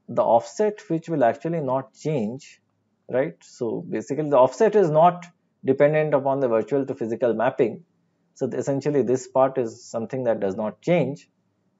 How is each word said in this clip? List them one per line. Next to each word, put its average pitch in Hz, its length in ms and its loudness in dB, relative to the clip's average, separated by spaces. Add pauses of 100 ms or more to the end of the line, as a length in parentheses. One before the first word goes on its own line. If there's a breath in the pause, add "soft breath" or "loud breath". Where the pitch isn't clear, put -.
the 120 160 0
offset 208 680 0
which 165 200 -4
will 151 140 0
actually 165 360 0
not 131 340 -4
change, 131 680 -6 (480)
right? 135 320 -2
So 113 400 -8
basically 135 480 -6
the 139 80 4
offset 190 380 4
is 190 140 4
not 170 360 4 (380)
dependent 147 500 2
upon 135 280 0
the 131 60 0
virtual 117 380 0
to 127 80 -8
physical 117 400 -2
mapping. 113 500 0 (520)
So 135 120 -4
th-, 135 120 -4
essentially 139 420 -2
this 123 260 0
part 131 300 2
is 113 260 -6
something 123 420 -8
that 110 140 0
does 98 160 -2
not 107 260 -8
change, 147 480 -2 (500)